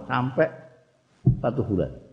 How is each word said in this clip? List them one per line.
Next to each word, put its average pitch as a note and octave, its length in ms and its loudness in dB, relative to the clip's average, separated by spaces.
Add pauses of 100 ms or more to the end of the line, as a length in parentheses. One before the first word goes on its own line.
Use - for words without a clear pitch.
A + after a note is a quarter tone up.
sampai B2+ 440 0 (920)
satu B2 240 0
bulan. F2+ 260 0 (220)